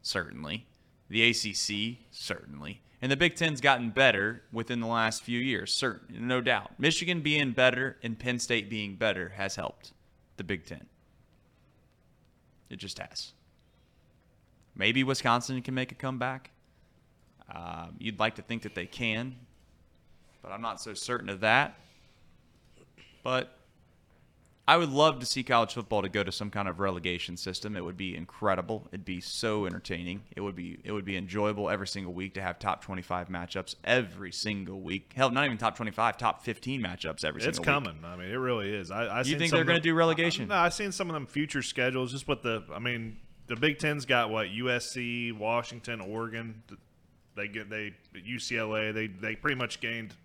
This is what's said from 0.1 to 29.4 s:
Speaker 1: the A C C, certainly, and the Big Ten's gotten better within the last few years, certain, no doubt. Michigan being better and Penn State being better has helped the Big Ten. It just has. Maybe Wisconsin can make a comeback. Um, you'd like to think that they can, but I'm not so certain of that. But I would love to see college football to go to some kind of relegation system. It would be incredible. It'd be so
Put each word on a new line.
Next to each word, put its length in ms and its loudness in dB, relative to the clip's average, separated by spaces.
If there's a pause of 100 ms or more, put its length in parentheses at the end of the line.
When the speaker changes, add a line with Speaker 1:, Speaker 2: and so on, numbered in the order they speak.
Speaker 1:
the 140 4
A 100 8
C 180 -2
C, 480 -2 (120)
certainly, 680 -8 (200)
and 100 2
the 60 4
Big 180 4
Ten's 240 0
gotten 300 4
better 540 6 (100)
within 260 -2
the 80 -2
last 340 2
few 200 -2
years, 340 0
certain, 500 -4
no 140 2
doubt. 400 0
Michigan 400 2
being 320 2
better 520 4
and 140 -4
Penn 220 -2
State 300 0
being 260 -4
better 400 0
has 220 -4
helped 340 -8 (460)
the 80 -8
Big 200 -4
Ten. 200 -12 (1800)
It 80 -14
just 220 -10
has. 340 -10 (1400)
Maybe 280 4
Wisconsin 580 2
can 120 -6
make 180 -2
a 40 -16
comeback. 560 -6 (1040)
Um, 460 -10
you'd 200 -6
like 160 2
to 60 -12
think 220 -6
that 120 -8
they 100 -2
can, 500 -2 (1040)
but 100 -12
I'm 100 -8
not 200 -6
so 120 -10
certain 360 -4
of 120 -4
that. 340 6 (1500)
But 340 0 (1080)
I 100 10
would 120 4
love 300 6
to 80 -6
see 160 -2
college 300 4
football 280 0
to 80 -2
go 140 2
to 80 -2
some 180 -6
kind 180 -4
of 120 -6
relegation 580 -2
system. 380 -6
It 100 -4
would 120 -8
be 180 -4
incredible. 760 -2
It'd 140 -10
be 160 -4
so 460 0